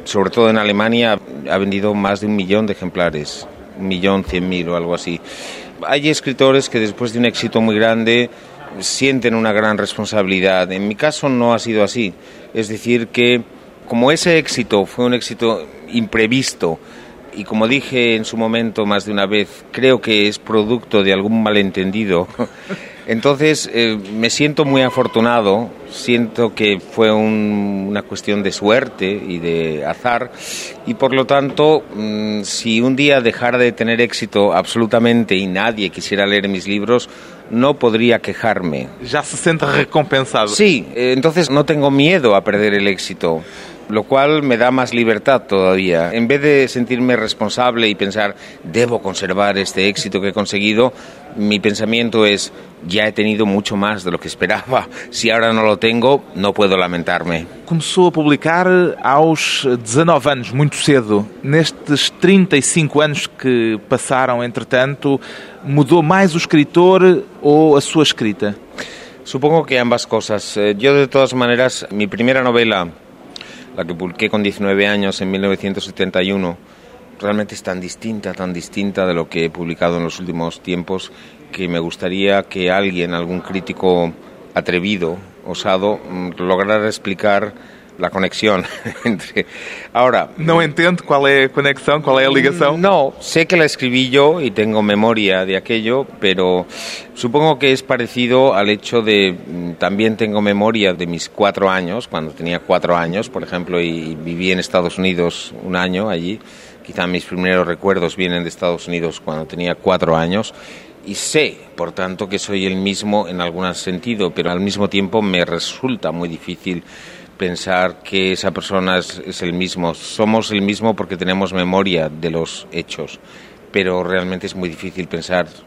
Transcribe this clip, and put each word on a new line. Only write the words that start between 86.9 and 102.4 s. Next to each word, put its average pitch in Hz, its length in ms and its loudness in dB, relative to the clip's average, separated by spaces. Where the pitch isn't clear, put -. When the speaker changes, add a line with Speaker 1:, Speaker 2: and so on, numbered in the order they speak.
Speaker 1:
la 87 100 -2
conexión 95 560 0
<laughs> - 200 -12
entre... 101 400 -4
Ahora 117 460 2
Speaker 2:
¿No 165 240 2
entiende 165 420 0
cuál 139 260 4
es 135 180 4
la - 60 -8
conexión, 143 480 0
cuál 131 220 4
es 135 60 4
la 139 40 0
ligación? 147 460 2
Speaker 1:
No, 180 400 2
sé 160 260 0
que 185 100 2
la 156 100 6
escribí 127 420 0
yo 143 320 4
y 127 100 -2
tengo 107 320 0
memoria 104 600 2
de 95 140 -2
aquello, 117 480 -2
pero 92 480 2
supongo 147 440 2
que 135 120 2
es 131 120 0
parecido 123 720 2
al 101 160 2
hecho 110 320 -2
de, 101 340 4
mm, 87 380 -8
también 101 420 0
tengo 104 240 -2
memoria 104 540 2
de 85 120 -6
mis 85 220 -8
cuatro 98 420 0
años, 92 380 -4
cuando 80 240 -8
tenía 85 280 -6